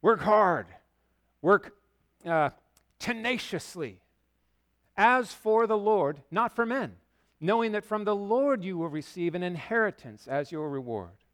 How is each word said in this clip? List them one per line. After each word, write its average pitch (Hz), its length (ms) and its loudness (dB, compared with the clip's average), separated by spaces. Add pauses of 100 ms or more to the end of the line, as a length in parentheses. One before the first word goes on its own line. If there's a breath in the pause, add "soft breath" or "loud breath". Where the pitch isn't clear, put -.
Work 220 200 4
hard. 175 460 4 (720)
Work, 190 340 2 (480)
uh, 160 280 0 (480)
tenaciously. 202 1000 -6 (960)
"As 233 380 4
for 220 320 2
the 220 120 2
Lord, 185 520 2
not 220 260 -2
for 233 120 0
men, 220 300 -4 (420)
knowing 220 320 0
that 208 120 -4
from 214 200 -4
the 208 120 0
Lord 226 480 0
you 185 140 -6
will 165 120 -4
receive 156 440 -6
an 180 80 -4
inheritance 180 840 -4
as 139 240 -4
your 156 180 -6
reward." 113 540 -8 (100)